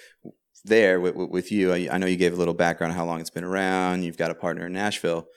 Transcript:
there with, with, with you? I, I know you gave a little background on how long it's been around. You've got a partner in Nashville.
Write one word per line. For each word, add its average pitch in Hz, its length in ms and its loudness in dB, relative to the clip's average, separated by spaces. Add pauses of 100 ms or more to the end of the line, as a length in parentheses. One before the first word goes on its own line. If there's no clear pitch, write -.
(640)
there 98 360 6
with, 90 140 0
with, 92 160 -4
with 90 220 -4
you? 95 200 2
I, 90 200 0
I 90 80 0
know 92 80 0
you 92 80 2
gave 87 180 4
a 87 40 -6
little 85 180 0
background 85 380 0
on 90 40 -8
how 85 80 -2
long 82 140 -4
it's 82 100 -10
been 85 140 -8
around. 92 580 0
You've 85 160 -6
got 82 140 -2
a 80 40 -8
partner 85 300 -6
in 90 80 -10
Nashville. 90 640 -4